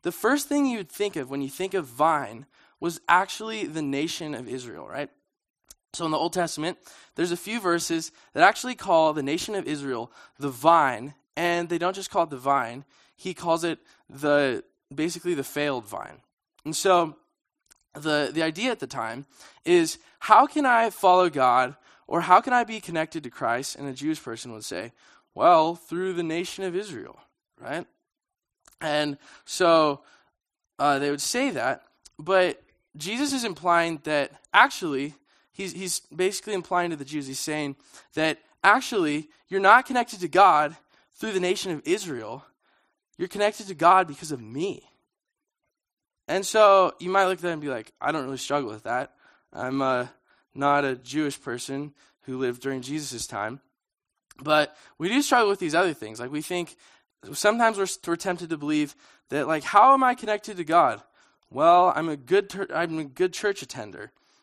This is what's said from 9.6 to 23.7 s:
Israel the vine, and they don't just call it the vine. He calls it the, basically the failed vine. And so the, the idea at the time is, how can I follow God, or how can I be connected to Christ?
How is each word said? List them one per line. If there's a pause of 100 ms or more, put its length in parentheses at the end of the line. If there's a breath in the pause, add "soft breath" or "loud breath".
Israel (260 loud breath)
the
vine, (220)
and
they
don't
just
call
it
the
vine. (300 soft breath)
He
calls
it (300 soft breath)
the, (300)
basically
the
failed
vine. (440)
And
so (800)
the,
the
idea
at
the
time (400 loud breath)
is, (220 soft breath)
how
can
I
follow
God, (300 soft breath)
or
how
can
I
be
connected
to
Christ?